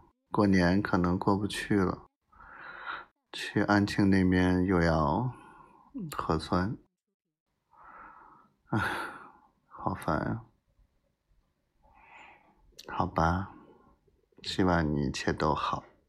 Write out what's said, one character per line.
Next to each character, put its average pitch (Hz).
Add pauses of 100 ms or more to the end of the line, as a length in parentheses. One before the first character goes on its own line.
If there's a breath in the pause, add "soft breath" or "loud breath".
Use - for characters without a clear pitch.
(300)
过 104
年 95
可 -
能 87
过 101
不 101
去 -
了， 90 (1300 loud breath)
去 -
安 104
庆 101
那 95
边 90
又 90
要 82 (840 loud breath)
核 -
酸。 95 (1900 loud breath)
唉， 117 (880 loud breath)
好 -
烦 -
啊。 - (2500 loud breath)
好 92
吧， 87 (880 loud breath)
希 -
望 87
你 73
一 65
切 80
都 76
好。 - (260)